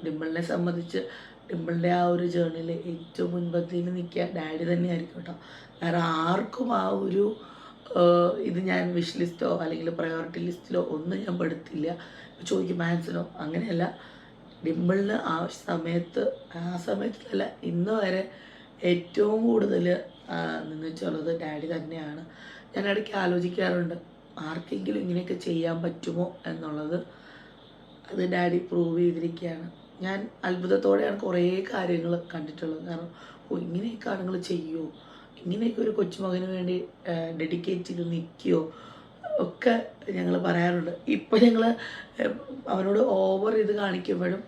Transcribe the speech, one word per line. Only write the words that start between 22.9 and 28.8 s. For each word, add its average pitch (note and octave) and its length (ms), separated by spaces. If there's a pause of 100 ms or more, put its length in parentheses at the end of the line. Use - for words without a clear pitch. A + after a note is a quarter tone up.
ആലോചിക്കാറുണ്ട്, F3+ 800 (440)
ആർക്കെങ്കിലും F#3 600
ഇങ്ങനെയൊക്കെ F3+ 340
ചെയ്യാൻ E3 500
പറ്റുമോ E3+ 640
എന്നുള്ളത്. D#3 500 (1160)
അത് F3+ 180
ഡാഡി F3+ 260
പ്രൂവ് F3 420